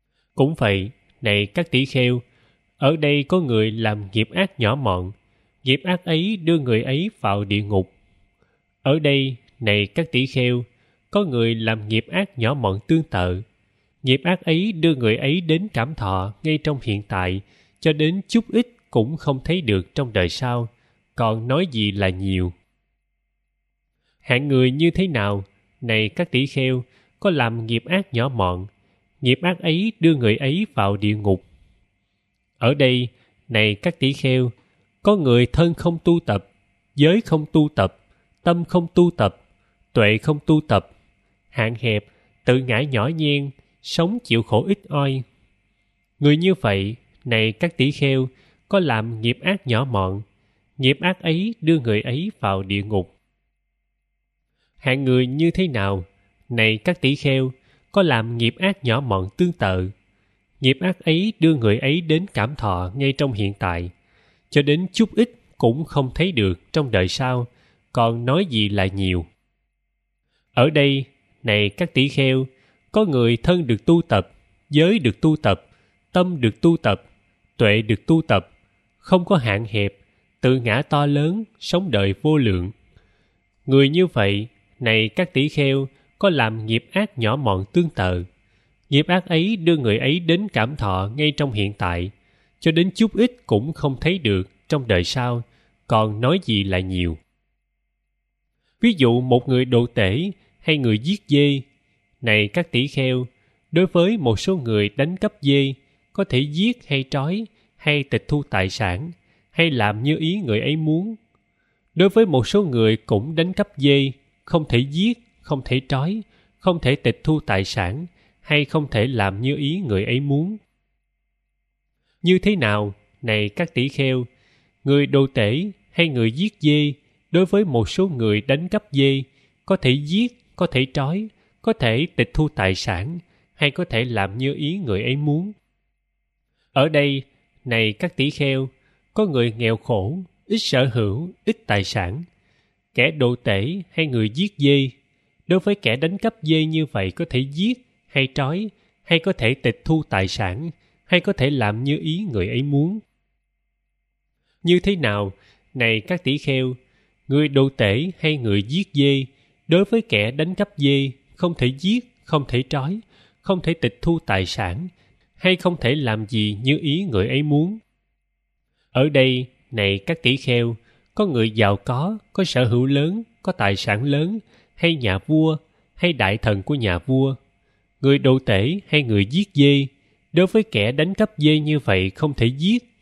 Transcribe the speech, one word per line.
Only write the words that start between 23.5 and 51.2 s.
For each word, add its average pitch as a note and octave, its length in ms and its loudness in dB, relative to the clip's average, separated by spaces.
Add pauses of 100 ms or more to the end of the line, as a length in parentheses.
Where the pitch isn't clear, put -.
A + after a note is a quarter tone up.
Hạng C3 300 -2
người B2+ 220 4
như D#3 200 2
thế F#3 160 -2
nào, G2+ 380 -2 (360)
này A2 280 0
các - 220 -6
tỷ C3 160 0
kheo, C3 380 -2 (360)
có G3+ 100 0
làm A#2 360 -2
nghiệp A2+ 180 -4
ác F#3 300 -4
nhỏ A#2+ 140 0
mọn, F#2 380 -2 (540)
nghiệp B2 220 2
ác F3 160 -2
ấy F3+ 420 -2
đưa D#3+ 160 4
người A2+ 200 2
ấy D#3 380 -2
vào G2+ 220 0
địa G#2 200 0
ngục. G2+ 280 -2 (1120)
Ở D3 160 2
đây, B2+ 340 2 (400)
này G#2+ 260 2
các E3+ 240 -4
tỷ C3+ 140 0
kheo, B2+ 380 0 (520)
có G#3 140 4
người B2 300 4
thân E3+ 280 2
không E3+ 300 -4
tu E3+ 220 4
tập, G2+ 240 -4 (440)
giới D#3+ 260 4
không D#3 320 -2
tu D3+ 220 4
tập, F#2+ 240 -2 (440)
tâm F3 220 0
không F3 300 0
tu F3 220 4
tập, G2+ 260 -2 (500)
tuệ G#2+ 260 4
không D3+ 280 -2
tu D#3 220 4
tập, G2 220 0 (580)
hạn A#2 320 -4
hẹp, G#2+ 240 -2 (400)
tự B2+ 140 4
ngã B2 240 -2
nhỏ B2+ 260 -2
nhen, D3 420 -2 (320)
sống F#3 420 -2
chịu A2+ 180 2
khổ - 220 0
ít G3+ 140 -2 (100)
oi. C#3 340 -2 (960)
Người D3 180 4
như F3+ 180 2
vậy, G2+ 420 -2 (280)
này A2 280 0
các E3+ 240 -4
tỷ C3+ 140 2
kheo, C3+ 380 0 (400)
có G3 120 2
làm A#2 400 -2
nghiệp A#2 220 -2
ác F#3+ 240 -4
nhỏ A#2+ 180 0
mọn, G2 380 -2 (560)
nghiệp C3+ 220 2
ác F#3 200 -2